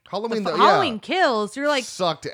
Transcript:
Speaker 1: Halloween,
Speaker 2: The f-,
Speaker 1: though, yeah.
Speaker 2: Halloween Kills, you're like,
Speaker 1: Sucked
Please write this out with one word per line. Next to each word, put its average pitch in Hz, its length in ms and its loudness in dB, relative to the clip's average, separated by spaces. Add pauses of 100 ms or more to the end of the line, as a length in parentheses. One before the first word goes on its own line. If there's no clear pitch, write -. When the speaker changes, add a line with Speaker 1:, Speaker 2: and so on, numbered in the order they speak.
(100)
Speaker 1:
Halloween, 220 320 -4
Speaker 2:
The 180 80 -4
f-, - 60 -2
Speaker 1:
though, - 80 4
yeah. 311 80 8
Speaker 2:
Halloween 240 260 2
Kills, 247 580 0
you're 285 120 -2
like, 277 160 0
Speaker 1:
Sucked 165 500 -4